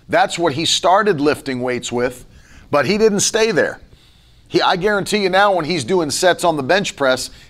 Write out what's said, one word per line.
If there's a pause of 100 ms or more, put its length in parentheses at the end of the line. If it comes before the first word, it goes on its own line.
that's
what
he
started
lifting
weights
with, (460)
but
he
didn't
stay
there. (680)
He,
I
guarantee
you
now
when
he's
doing
sets
on
the
bench
press, (200)